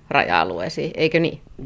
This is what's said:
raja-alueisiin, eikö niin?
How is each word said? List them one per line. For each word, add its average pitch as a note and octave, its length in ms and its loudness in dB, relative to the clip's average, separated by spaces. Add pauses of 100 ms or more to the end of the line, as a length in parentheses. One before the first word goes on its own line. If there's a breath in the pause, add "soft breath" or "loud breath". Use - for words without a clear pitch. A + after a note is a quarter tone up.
(100)
raja-alueisiin, F2+ 840 0
eikö D#3+ 260 2
niin? D#3+ 200 -2 (260)